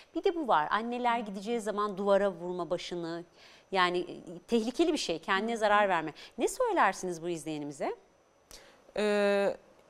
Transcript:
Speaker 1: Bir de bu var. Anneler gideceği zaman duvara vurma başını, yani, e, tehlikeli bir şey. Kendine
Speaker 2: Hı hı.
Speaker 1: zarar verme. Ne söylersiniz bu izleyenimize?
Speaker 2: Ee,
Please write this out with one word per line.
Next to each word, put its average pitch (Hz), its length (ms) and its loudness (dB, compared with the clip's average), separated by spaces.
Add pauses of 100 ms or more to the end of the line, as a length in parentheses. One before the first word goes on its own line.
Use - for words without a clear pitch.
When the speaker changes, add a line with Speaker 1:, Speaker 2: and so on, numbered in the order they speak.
(140)
Speaker 1:
Bir 330 100 -2
de 381 100 2
bu 320 140 -2
var. 156 220 4
Anneler 240 480 0
gideceği 208 420 -4
zaman 208 360 -2
duvara 196 360 4
vurma 175 380 -6
başını, 170 540 -6 (480)
yani, 180 260 4
e, - 400 -8 (100)
tehlikeli 247 440 2
bir 285 60 -2
şey. 160 200 -4
Kendine 202 320 -2
Speaker 2:
Hı 226 60 -2
hı. 208 40 -8
Speaker 1:
zarar 208 280 6
verme. 160 240 0 (260)
Ne 285 100 2
söylersiniz 202 760 0
bu 170 60 -6
izleyenimize? 160 680 -6 (1000)
Speaker 2:
Ee, 202 600 2 (340)